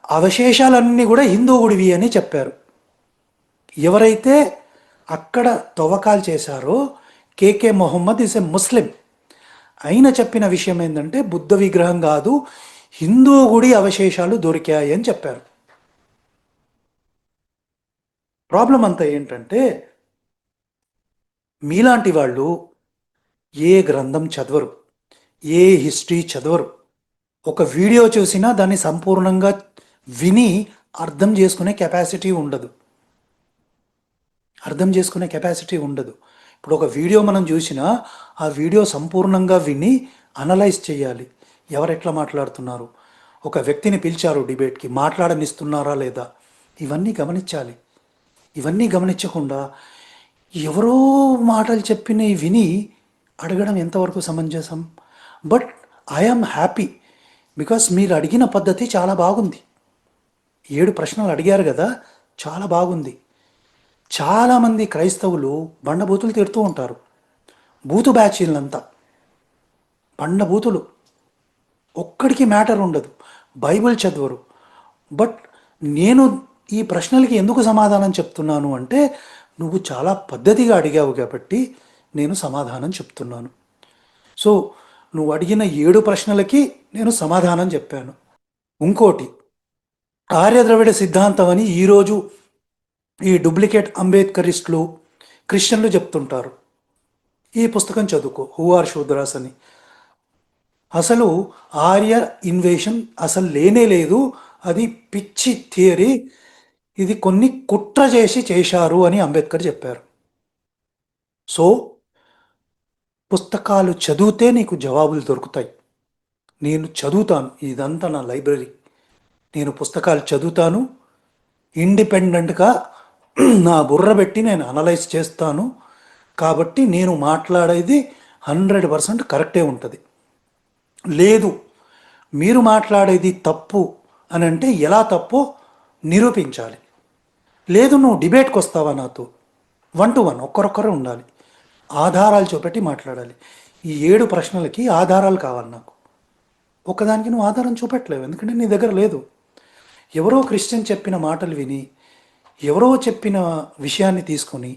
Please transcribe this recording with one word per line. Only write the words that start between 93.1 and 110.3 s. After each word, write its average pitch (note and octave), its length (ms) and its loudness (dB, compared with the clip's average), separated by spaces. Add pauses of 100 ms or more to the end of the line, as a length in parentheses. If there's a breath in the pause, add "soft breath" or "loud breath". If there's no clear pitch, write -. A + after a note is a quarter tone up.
ఈ F#3 140 4
డూప్లికేట్ G3+ 520 2 (120)
అంబేద్కరిస్టులు, F#3 800 0 (680 soft breath)
క్రిస్టియన్లు G#3+ 460 0
చెప్తుంటారు. C3+ 560 -6 (1040)
ఈ A3+ 120 2
పుస్తకం G#3+ 440 -4
చదువుకో, C#3 320 -4 (100)
Who E3 120 -6 (120)
Are D#3+ 140 2
Shudras C#3+ 480 -6
అని. B2+ 120 -14 (1400 soft breath)
అసలు G3+ 320 2 (640 soft breath)
ఆర్య G#3+ 220 2 (320)
ఇన్వేషన్ F3+ 540 0 (200)
అసలు F#3 280 -2 (100)
లేనే G#3 280 4
లేదు, F3+ 340 2 (460 loud breath)
అది F#3 200 -2 (280)
పిచ్చి G3+ 380 -4 (220)
థియరీ, F#3 380 4 (840 soft breath)
ఇది G3 160 -2 (120)
కొన్ని F#3+ 220 4 (220)
కుట్ర - 320 0 (140)
చేసి A#3 260 2 (100)
చేశారు F3 540 2
అని F3+ 140 2
అంబేద్కర్ D#3 500 -2
చెప్పారు. B2 320 -12 (1500)